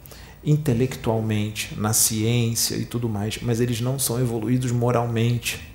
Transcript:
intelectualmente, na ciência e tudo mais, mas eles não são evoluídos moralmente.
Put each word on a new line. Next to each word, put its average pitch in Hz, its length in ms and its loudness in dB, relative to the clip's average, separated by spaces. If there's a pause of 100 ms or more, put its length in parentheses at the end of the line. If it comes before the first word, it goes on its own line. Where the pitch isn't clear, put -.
(440)
intelectualmente, 113 1300 0
na 107 160 0
ciência 113 840 2
e 117 80 -2
tudo 120 240 -4
mais, 107 340 -4
mas 117 180 0
eles 120 200 0
não 131 180 -2
são 123 220 0
evoluídos 120 520 0
moralmente. 120 880 2 (140)